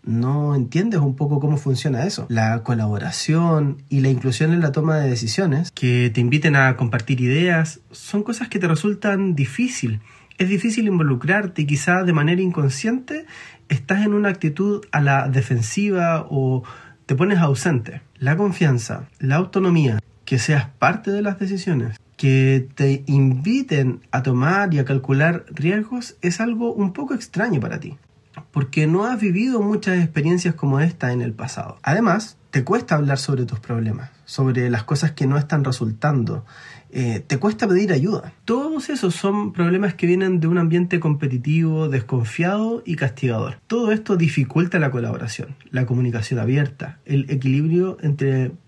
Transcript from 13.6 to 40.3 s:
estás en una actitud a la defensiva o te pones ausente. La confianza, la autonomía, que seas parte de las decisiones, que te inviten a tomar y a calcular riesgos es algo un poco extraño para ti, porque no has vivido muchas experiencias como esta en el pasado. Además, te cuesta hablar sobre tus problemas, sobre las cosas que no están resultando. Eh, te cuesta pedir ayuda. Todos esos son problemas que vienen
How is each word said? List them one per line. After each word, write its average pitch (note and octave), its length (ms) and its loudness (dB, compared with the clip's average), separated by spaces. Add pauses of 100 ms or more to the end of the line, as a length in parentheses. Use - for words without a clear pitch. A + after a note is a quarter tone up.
estás G3 380 0
en G#3 80 2
una G#3 160 2
actitud F#3+ 600 -2
a D3 120 0
la C#3 260 2
defensiva D#3 1040 0
o C3 320 0 (420)
te C#3+ 100 0
pones F3+ 260 2
ausente. C#3+ 600 0 (160)
La C#3+ 220 0
confianza, C#3+ 800 0
la C#3 180 0
autonomía, E3+ 640 2 (260)
que B2+ 140 0
seas D3 400 0
parte F3+ 320 0
de G3+ 100 -2
las G3+ 180 -2
decisiones, F3 600 -4 (180)
que C3 580 4
te C#3 320 0
inviten C#3 960 2 (120)
a C3 100 -2
tomar D#3+ 500 2
y D3 60 2
a C3+ 80 0
calcular C#3 640 0
riesgos G#3 720 -4
es F3 180 -2
algo A#3 320 -2
un G3 220 -2
poco C#4 180 -6
extraño G3 480 -2
para - 180 -6
ti, - 200 -14 (520)
porque D3 360 0
no F3+ 180 2
has A#3+ 160 -2
vivido A3 400 0
muchas G3+ 380 0
experiencias E3+ 560 0
como C#3 260 0
esta C#3+ 320 0
en B2 80 0
el A#2 140 -4
pasado. - 480 -10
Además, G3+ 560 0 (120)
te C3 140 0
cuesta F#3+ 320 0
hablar C#3 220 0
sobre B2+ 260 -2
tus A2 160 -8
problemas, A2+ 500 -4 (140)
sobre B2+ 460 0
las A2+ 140 -2
cosas D#3+ 280 0
que - 140 -2
no C#3 100 2
están D3 280 0
resultando. B2 800 -2 (480)
Eh, A#2+ 320 -2
te C3+ 140 -2
cuesta G#3+ 300 0
pedir F#3 240 4
ayuda. E3 400 0 (120)
Todos C#4 460 -2
esos G3 240 -2
son G3+ 380 -2
problemas F3+ 420 0
que F3 140 0
vienen F#3 320 2